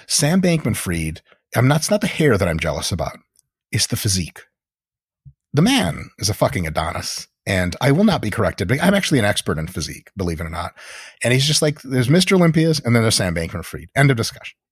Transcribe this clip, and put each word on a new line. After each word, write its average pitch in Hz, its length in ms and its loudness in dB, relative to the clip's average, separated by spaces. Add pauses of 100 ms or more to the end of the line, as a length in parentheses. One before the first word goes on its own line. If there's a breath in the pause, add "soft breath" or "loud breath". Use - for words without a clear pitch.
Sam 175 340 2
Bankman-Fried, 95 800 -2 (320 soft breath)
I'm 123 140 4
not, 147 80 4
it's - 140 -2
not 208 100 2
the 202 80 0
hair 143 280 2
that 92 120 2
I'm 80 100 0
jealous 78 320 -4
about. 78 260 -6 (540)
It's - 160 -2
the 120 100 -6
physique. 92 440 -4 (1120)
The 139 100 4
man 190 560 0
is - 100 -4
a 101 60 -2
fucking 92 320 0
Adonis. 80 600 -6 (180)
And 90 340 0
I 139 120 4
will 180 120 2
not 185 160 2
be 110 100 -4
corrected, 92 380 -2
but 135 140 0
I'm 180 100 4
actually 185 280 2
an 104 40 2
expert 101 320 -2
in 80 120 -6
physique, - 480 -10
believe 87 240 -4
it 85 60 -6
or 80 40 -8
not. 85 240 -8 (500 loud breath)
And 117 80 4
he's 131 140 2
just 151 160 0
like, 151 180 0
there's 127 300 0
Mister 185 240 4
Olympias 165 460 4
and 117 140 0
then 117 80 4
there's 110 120 2
Sam 90 200 0
Bankman-Fried. 80 640 -8
End 139 140 6
of 123 80 2
discussion. - 360 -6 (180)